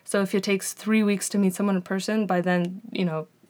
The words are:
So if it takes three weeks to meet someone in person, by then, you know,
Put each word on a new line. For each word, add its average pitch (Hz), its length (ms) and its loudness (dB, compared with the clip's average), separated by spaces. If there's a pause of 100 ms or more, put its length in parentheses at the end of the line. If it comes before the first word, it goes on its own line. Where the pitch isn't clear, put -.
So - 160 0
if 196 140 0
it 196 80 0
takes 196 300 -2
three 214 320 2
weeks 202 240 0
to 208 100 -2
meet 190 160 4
someone 202 220 0
in 180 60 -2
person, 202 440 -2
by 180 140 2
then, 180 400 0 (100)
you - 140 0
know, 160 240 -2 (220)